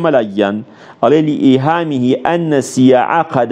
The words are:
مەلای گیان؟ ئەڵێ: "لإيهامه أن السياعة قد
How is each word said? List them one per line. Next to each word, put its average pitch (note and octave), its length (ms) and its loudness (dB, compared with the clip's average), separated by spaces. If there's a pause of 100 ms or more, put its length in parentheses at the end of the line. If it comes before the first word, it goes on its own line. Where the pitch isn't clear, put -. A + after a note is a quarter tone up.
مەلای C3+ 300 0
گیان؟ G2+ 200 0 (480)
ئەڵێ: C3+ 240 4
"لإيهامه C#3 760 0 (280)
أن E3 200 -2
السياعة C3 680 2
قد B2+ 300 -2